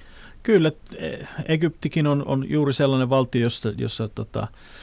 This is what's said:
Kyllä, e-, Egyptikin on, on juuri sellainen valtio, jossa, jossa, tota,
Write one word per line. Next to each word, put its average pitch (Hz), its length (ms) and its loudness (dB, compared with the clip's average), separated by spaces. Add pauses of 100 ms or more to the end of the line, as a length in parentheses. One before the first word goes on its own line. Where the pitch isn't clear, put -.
(440)
Kyllä, 170 280 4 (260)
e-, 151 280 -8 (200)
Egyptikin 156 640 0
on, 143 200 0
on 135 220 -2
juuri 143 240 2
sellainen 131 360 2
valtio, 131 320 2
jossa, 117 360 -2
jossa, 113 320 -4
tota, 107 380 -6 (360)